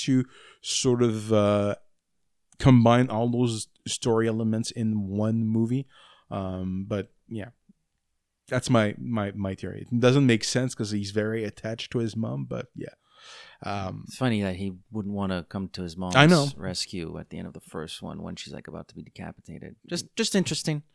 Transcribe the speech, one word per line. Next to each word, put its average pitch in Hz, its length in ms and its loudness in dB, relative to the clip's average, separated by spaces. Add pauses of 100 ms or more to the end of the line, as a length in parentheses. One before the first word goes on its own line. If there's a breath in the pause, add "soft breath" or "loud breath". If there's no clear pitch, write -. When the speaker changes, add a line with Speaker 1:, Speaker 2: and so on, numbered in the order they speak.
Speaker 1:
to 131 200 4 (360 soft breath)
sort 123 400 2
of, 110 300 2
uh, 104 440 4 (840)
combine 123 500 8
all 113 200 0
those 117 380 0 (200)
story 113 400 0
elements 110 440 0
in 110 360 -2
one 110 380 0
movie. 113 420 0 (420 soft breath)
Um, 92 600 -4
but 98 220 -4 (180)
yeah, 110 200 -10 (1000)
that's 127 200 -2
my, 110 280 4
my, 107 340 -4
my 98 240 -6
theory. 98 340 -12
It 120 100 2
doesn't 127 260 6
make 117 180 4
sense 127 320 -2
'cause 107 160 -4
he's 101 200 -4
very 110 340 -2
attached 113 460 -8
to 123 80 -2
his 110 180 -4
mom, 123 280 -4
but 123 300 -8
yeah. - 200 -12 (680 loud breath)
Um, 101 440 -6
Speaker 2:
It's - 100 -16
funny 113 240 0
that 95 160 -2
he 98 160 -4 (180)
wouldn't 101 240 -6
wanna 95 320 -2
come 98 220 -6
to 92 140 -10
his 82 120 -10
mom's 92 200 -4
Speaker 1:
I 139 100 8
know. 156 320 6
Speaker 2:
rescue 87 600 -8
at 80 120 -14
the 80 80 -12
end 87 100 -10
of - 60 -16
the - 80 -18
first - 400 -12
one 78 220 -12
when 87 120 -10
she's, 69 180 -14
like, - 140 -16
about 85 220 -14
to - 60 -20
be 82 80 -14
decapitated. - 720 -16 (120)
Just, - 300 -8
just 220 180 0
interesting. 160 480 0 (120)